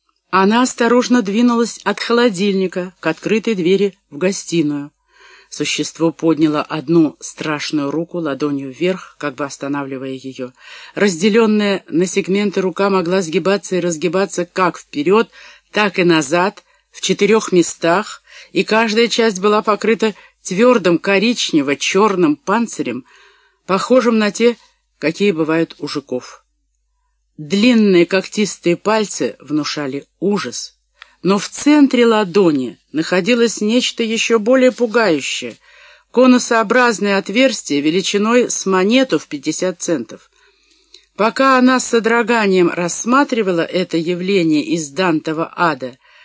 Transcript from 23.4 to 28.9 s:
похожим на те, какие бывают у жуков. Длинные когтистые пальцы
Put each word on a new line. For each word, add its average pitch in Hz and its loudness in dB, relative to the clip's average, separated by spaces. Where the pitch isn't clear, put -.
похожим 226 2
на 208 2
те, 226 0
какие 196 0
бывают 160 -2
у 147 -10
жуков. - -10
Длинные 202 4
когтистые 185 -2
пальцы 202 -2